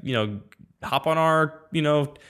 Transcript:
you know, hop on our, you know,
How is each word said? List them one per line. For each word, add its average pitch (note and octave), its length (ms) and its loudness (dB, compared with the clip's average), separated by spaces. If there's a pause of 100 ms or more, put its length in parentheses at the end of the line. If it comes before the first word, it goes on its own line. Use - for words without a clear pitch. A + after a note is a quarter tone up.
you C3 100 -4
know, G#2+ 280 -2 (420)
hop - 240 -2
on D#3+ 100 2
our, D#3+ 440 2 (100)
you E3 100 -2
know, D3 320 2 (160)